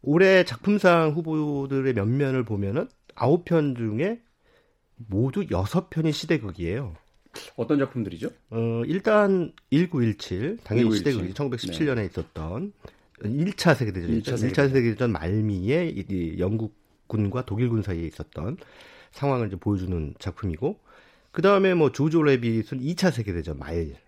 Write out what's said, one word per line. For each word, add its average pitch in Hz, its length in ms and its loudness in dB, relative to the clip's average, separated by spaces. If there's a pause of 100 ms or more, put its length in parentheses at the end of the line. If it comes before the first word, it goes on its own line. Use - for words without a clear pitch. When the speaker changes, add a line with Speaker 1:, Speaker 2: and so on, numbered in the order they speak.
Speaker 1:
올해 180 420 6
작품상 175 680 4
후보들의 143 800 -2
면면을 127 500 0
보면은 107 440 -2 (280)
아홉 160 300 2
편 147 300 0
중에 120 460 -4 (760)
모두 120 560 -2
여섯 101 380 -2
편이 160 220 -2
시대극이에요. 104 840 -4 (600)
Speaker 2:
어떤 139 240 0
작품들이죠? 113 500 -4 (200)
Speaker 1:
어, 113 360 -2
일단 196 680 2 (160)
일구일칠, 135 920 0
당연히 113 240 2
Speaker 2:
일구일칠. 107 240 2
Speaker 1:
시대극이죠. 95 220 -2
천구백십칠 139 520 -4
년에 123 160 0
Speaker 2:
네. 95 60 -2
Speaker 1:
있었던 90 680 -8 (500)
일 147 300 -2
차 170 200 4
세계대전이죠. 90 420 0
Speaker 2:
일 110 80 0
차 120 100 -4
Speaker 1:
일 120 200 0
차 143 140 4
Speaker 2:
세계대전. - 60 2
Speaker 1:
세계대전 120 380 2
말미에 104 760 0
이, 95 220 -6
이 87 300 -2
영국군과 107 1080 -4
독일군 113 380 0
사이에 85 220 -4
있었던 82 520 -8 (540)
상황을 127 360 -2
이제 95 80 -6
보여주는 90 640 -2
작품이고, 95 600 -6 (520)
그다음에 196 420 4
뭐 156 180 4
조조 156 320 2
레빗은 120 580 2
이 160 140 -4
차 180 160 2
세계대전 85 480 -4
말 76 360 -4 (120)